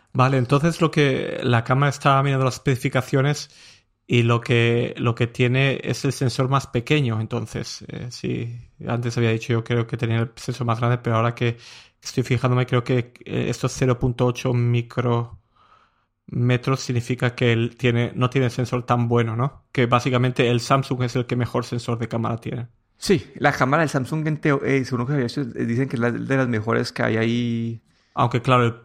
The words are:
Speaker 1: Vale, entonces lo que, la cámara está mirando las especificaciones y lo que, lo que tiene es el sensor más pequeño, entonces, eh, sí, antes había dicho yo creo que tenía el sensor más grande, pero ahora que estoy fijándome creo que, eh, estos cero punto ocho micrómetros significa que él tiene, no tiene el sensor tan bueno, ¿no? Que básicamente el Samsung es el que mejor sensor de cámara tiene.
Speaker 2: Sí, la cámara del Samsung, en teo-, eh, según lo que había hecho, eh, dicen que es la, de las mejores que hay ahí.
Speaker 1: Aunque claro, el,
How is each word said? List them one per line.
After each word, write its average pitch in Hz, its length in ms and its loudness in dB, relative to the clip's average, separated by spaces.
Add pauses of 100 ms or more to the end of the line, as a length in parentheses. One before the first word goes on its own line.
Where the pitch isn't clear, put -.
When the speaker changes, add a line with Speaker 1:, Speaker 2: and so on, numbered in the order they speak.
(120)
Speaker 1:
Vale, 131 260 2
entonces 139 440 2
lo 160 80 4
que, 143 540 0
la 120 200 4
cámara 135 280 2
está 139 320 4
mirando 135 220 2
las 123 100 0
especificaciones 135 960 0 (560)
y 120 160 4
lo 117 180 4
que, 117 560 2
lo 120 180 0
que 120 120 0
tiene 131 560 2
es - 200 -4
el 135 100 0
sensor 127 360 0
más 135 180 0
pequeño, 120 540 0
entonces, - 680 -8
eh, 117 220 -12
sí, 120 600 -8 (180)
antes 120 300 -2
había 117 120 2
dicho 113 240 -2
yo 113 100 0
creo 117 240 0
que 117 100 -6
tenía 113 220 0
el 113 160 -2
sensor 127 300 -6
más 117 140 0
grande, 120 180 2
pero 120 200 0
ahora 117 180 0
que 117 220 -2 (440)
estoy - 220 -4
fijándome 123 420 2
creo 123 180 0
que, 123 300 0 (100)
eh, 120 260 -4
estos 123 240 -2
cero 127 260 2
punto 127 260 0
ocho 123 280 0
micrómetros 120 840 0 (1400)
significa 120 560 -2
que 120 200 2
él 117 240 0
tiene, 120 380 2
no 123 140 0
tiene 135 160 2
el 120 60 0
sensor 123 340 -4
tan 120 220 2
bueno, 117 280 2
¿no? 127 360 -4
Que 123 160 2
básicamente 123 640 2
el 123 100 2
Samsung 131 440 0
es 120 120 -4
el 123 100 0
que 120 100 -4
mejor 120 300 -2
sensor 120 320 -6
de 113 100 -4
cámara 113 300 -4
tiene. 120 300 -8 (300)
Speaker 2:
Sí, - 380 0
la 139 160 2
cámara 135 300 2
del 147 80 0
Samsung, 151 380 -2
en 151 100 -2
teo-, 143 260 0
eh, 131 220 0
según 123 140 -4
lo 120 80 -4
que 143 60 -2
había 139 120 0
hecho, 123 160 -6
eh, 117 240 -4
dicen 120 240 0
que 131 60 -6
es 117 40 -4
la, 120 120 0
de 117 260 -2
las 131 100 2
mejores 117 440 -2
que - 120 -4
hay 113 140 0
ahí. 117 680 -2 (300)
Speaker 1:
Aunque 123 280 0
claro, 123 240 4
el, 117 200 0